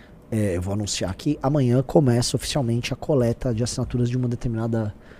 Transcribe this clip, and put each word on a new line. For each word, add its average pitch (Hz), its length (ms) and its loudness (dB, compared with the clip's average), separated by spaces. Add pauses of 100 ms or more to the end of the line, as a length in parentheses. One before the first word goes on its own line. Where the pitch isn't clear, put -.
(300)
é, 104 260 0
eu 90 60 -2
vou 92 100 -4
anunciar 101 380 -4
aqui, 147 320 -2
amanhã 135 400 4
começa 127 540 2
oficialmente 120 580 -2
a - 20 -6
coleta 123 560 0
de 110 100 0
assinaturas 120 460 -2
de 123 80 -2
uma 127 120 0
determinada 113 680 -2 (260)